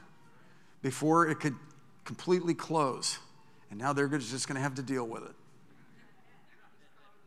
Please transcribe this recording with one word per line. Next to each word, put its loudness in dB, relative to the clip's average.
before 4
it 0
could -2
completely 0
close. 0
And -12
now 0
they're 2
just -2
gonna -4
have -2
to -6
deal -2
with -10
it." -16